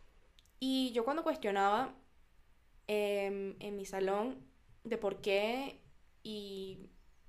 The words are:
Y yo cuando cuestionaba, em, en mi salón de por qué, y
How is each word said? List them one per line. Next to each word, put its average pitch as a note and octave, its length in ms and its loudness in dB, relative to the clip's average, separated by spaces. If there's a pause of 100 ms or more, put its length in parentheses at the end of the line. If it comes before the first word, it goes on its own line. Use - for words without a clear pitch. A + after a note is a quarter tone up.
(580)
Y C4 340 2
yo A#3 120 2
cuando D4 180 0
cuestionaba, G#3+ 720 2 (920)
em, G3+ 760 0
en G3+ 160 -6
mi G3 80 -6
salón G3+ 640 0 (380)
de A3 120 -2
por G3 240 -2
qué, G#3+ 640 0 (400)
y G3 680 -10 (380)